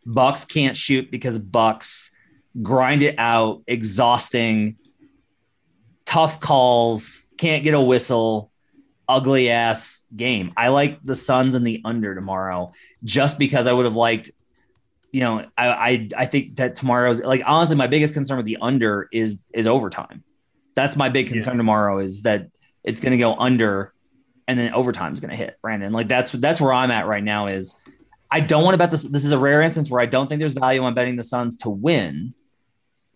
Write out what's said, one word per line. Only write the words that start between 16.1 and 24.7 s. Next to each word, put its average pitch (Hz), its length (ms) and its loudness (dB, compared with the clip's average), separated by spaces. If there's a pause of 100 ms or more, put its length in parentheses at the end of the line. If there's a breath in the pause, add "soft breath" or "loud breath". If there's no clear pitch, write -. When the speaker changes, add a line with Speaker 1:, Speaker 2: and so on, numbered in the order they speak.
Speaker 1:
I 127 100 -2
think - 300 -4
that 127 180 -4
tomorrow's, 123 480 0
like, 131 240 0
honestly, 160 300 2
my 131 100 2
biggest 151 280 2
concern 135 220 -4
with 117 100 -4
the 110 140 -6
under 113 520 0
is, 113 260 -2 (140)
is 110 160 0
overtime. 113 560 -2 (500)
That's 139 220 0
my 139 120 2
big 131 200 0
Speaker 2:
Yeah. 123 60 -6
Speaker 1:
concern 117 220 -2
tomorrow 107 420 2
is 98 240 -6
that 104 260 0 (340)
it's - 180 -6
gonna 131 160 2
go 117 200 2
under 110 580 0 (540)
and 127 100 -2
then 117 160 -2